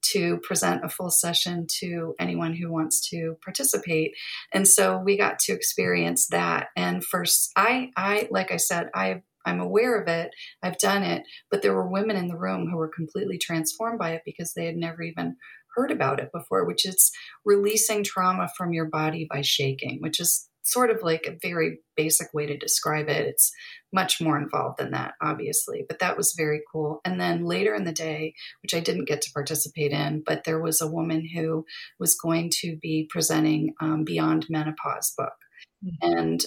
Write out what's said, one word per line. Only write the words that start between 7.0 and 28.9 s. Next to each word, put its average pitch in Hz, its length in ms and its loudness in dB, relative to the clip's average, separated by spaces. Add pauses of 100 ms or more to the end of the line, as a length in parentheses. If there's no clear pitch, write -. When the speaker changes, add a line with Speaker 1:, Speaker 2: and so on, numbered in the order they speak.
Speaker 1:
first, - 540 0
I, 247 400 2
I, 202 340 0
like 185 220 0
I 175 60 0
said, 175 360 0
I, 190 280 0 (240)
I'm 180 140 0
aware 214 380 4
of - 100 -4
it. 170 220 0 (320)
I've 180 140 -4
done 196 260 2
it, 170 200 0 (280)
but 202 120 2
there 196 100 4
were 185 160 2
women 202 280 0
in 175 120 -2
the 170 80 -4
room 180 340 -2
who 175 60 -2
were 160 180 -2
completely 180 440 -4
transformed 170 600 -2
by 170 120 -2
it 160 160 -4
because - 260 -8
they 170 140 -4
had 165 100 -4
never 165 240 -4
even 170 360 -6 (400)
heard 269 140 2
about 139 300 2
it 139 100 -8
before, 180 360 0
which 175 180 0
is 190 260 4 (360)
releasing 208 580 6
trauma 185 500 2
from 175 200 -2
your 160 100 0
body 156 460 0
by 147 100 -2
shaking, 135 640 0
which 160 180 -2
is - 260 2 (200)
sort 359 240 4
of, - 120 0
like, 165 240 0
a - 100 -6 (100)
very 165 340 0 (140)
basic 156 380 2
way 147 140 -2
to 147 100 -4
describe 151 540 0
it. 147 160 0
It's - 260 2 (400)
much 190 260 2
more 156 200 2
involved 139 400 -2
than 135 140 -4
that, 131 280 -4
obviously, 156 640 -2
but - 120 -8
that 180 180 0
was - 220 2
very 151 240 0 (100)
cool. 156 320 -2
And 180 160 -2
then 170 240 0
later 196 300 2
in 196 100 -2
the 165 80 -2
day, 156 400 -4 (300)
which - 100 -4
I 170 80 0
didn't 175 240 0